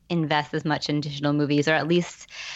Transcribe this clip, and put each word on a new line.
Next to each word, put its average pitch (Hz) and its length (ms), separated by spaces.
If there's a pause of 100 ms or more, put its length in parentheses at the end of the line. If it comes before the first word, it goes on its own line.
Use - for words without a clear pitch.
invest 156 440
as 156 100
much 151 240
in 151 140
digital 147 320
movies, 147 340
or 156 60
at 151 160
least 175 380 (280)